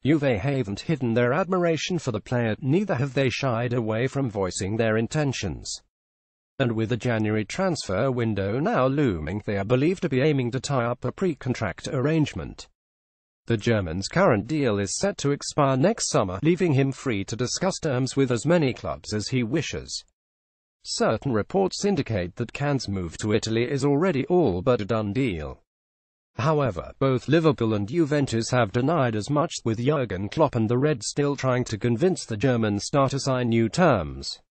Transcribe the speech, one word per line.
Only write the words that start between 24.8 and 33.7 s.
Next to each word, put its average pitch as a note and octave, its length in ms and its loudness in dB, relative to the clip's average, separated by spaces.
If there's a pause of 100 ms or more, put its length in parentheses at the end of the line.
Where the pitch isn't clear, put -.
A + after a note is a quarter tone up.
done G#2+ 260 -2
deal. F2+ 500 -2 (760)
However, C3 640 0
both C3 280 2
Liverpool C3+ 460 4
and G2+ 120 0
Juventus C#3 680 0
have A#2+ 200 2
denied B2+ 460 0
as G#2 120 -6
much, D3 220 0 (140)
with A#2 200 0
Jurgen G#2+ 440 -2
Klopp D#3 260 2
and A2+ 140 2
the A#2+ 80 2
Reds D3 320 0
still C#3+ 260 0
trying B2 300 0
to A2 120 -4
convince B2 480 0
the A2+ 120 -6
German A2 420 2
star C3+ 300 2
to C3+ 100 -2
sign B2+ 300 0
new A2+ 180 4
terms. F#2 720 0 (120)